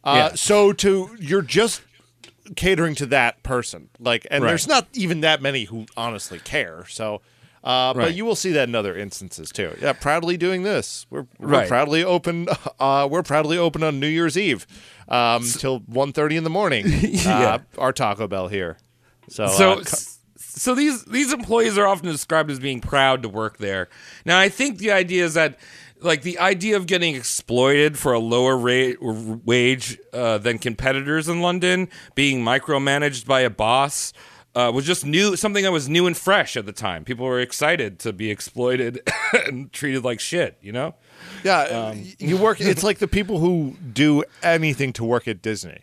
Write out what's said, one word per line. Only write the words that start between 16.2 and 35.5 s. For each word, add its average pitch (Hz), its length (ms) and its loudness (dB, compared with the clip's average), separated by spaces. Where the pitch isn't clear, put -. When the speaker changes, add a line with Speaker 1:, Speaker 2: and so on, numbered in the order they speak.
Speaker 1:
in 165 80 -2
the 165 40 -2
morning. 160 380 0
Speaker 2:
<laughs> 147 140 2
Yeah. 180 380 2
Speaker 1:
Uh, 123 40 -2
our 131 140 0
Taco 107 340 -2
Bell 92 220 -4
here. 92 300 -4
So, 107 200 -4
Speaker 2:
So, 190 240 6
Speaker 1:
uh, 196 40 4
co- 190 60 -8
Speaker 2:
s-, - 380 -8
so - 380 -2
these, 285 280 0
these 262 300 0
employees 226 440 2
are 202 100 6
often 180 220 0
described 156 400 0
as 135 100 -4
being 131 200 -4
proud 135 440 4
to 110 60 -6
work 107 280 -6
there. 98 320 -4
Now, 175 140 4
I 190 80 6
think 247 300 -2
the 208 140 -2
idea 180 340 2
is 160 80 -2
that, 156 260 0
like, 160 220 0
the 170 180 -6
idea 196 380 2
of 185 100 -2
getting 170 280 0
exploited 135 840 2
for 131 140 2
a 117 60 4
lower 123 360 2
rate, 127 460 2
w-, 113 420 -6
wage, 123 540 2
uh, 117 240 0
than 113 200 0
competitors 135 680 -2
in 170 140 -2
London, 180 480 0
being 135 300 2
micromanaged 139 800 0
by 131 160 4
a 123 80 4
boss, 123 640 0
uh, 123 180 2
was 139 140 -2
just 175 180 -2
new, 185 300 2
something 202 280 0